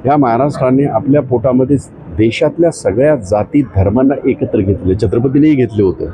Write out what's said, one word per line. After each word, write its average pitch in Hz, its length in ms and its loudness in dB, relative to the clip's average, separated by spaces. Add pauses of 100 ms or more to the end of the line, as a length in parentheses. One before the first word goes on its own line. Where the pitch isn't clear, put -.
ह्या 139 140 2
महाराष्ट्राने 131 640 0
आपल्या 143 380 0
पोटामध्ये 127 540 0 (420)
देशातल्या 147 540 0
सगळ्या 135 440 0
जाती 104 460 -2 (140)
धर्मांना 131 540 0
एकत्र - 300 -2
घेतले, 95 360 0
छत्रपतीनेही 135 600 2
घेतले 110 280 0
होते. - 300 -2